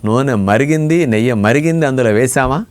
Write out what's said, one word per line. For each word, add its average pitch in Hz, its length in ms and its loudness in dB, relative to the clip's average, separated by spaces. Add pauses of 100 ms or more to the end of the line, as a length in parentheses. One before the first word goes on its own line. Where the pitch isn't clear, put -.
నూనె 123 300 0
మరిగింది, 139 720 0
నెయ్యి 117 280 0 (120)
మరిగింది, 156 400 0
అందులో 131 240 0
వేసామా 127 480 0 (120)